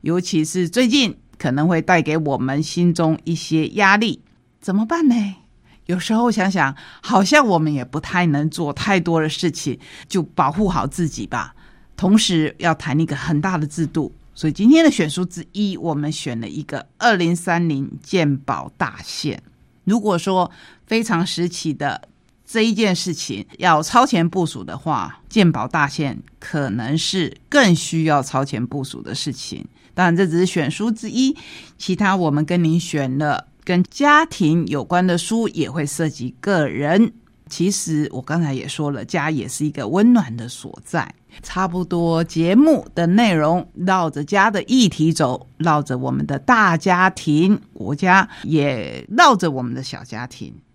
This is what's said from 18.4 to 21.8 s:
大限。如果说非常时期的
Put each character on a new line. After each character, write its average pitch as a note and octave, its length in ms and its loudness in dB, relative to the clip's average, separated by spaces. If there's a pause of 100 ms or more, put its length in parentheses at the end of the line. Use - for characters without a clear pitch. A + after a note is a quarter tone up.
大 - 260 -8
限。 - 380 -8 (420)
如 G#3+ 160 0
果 G3+ 180 0
说 F3+ 320 0 (360)
非 A3+ 180 -2
常 F#3 240 -2
时 E3+ 220 -4
期 D#3+ 240 -6
的 C#3 280 -6 (440)